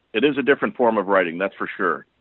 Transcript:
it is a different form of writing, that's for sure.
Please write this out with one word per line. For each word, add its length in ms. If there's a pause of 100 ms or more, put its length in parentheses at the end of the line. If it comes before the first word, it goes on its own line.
(120)
it 120
is 140
a 40
different 340
form 220
of 80
writing, 320
that's 160
for 220
sure. 300 (140)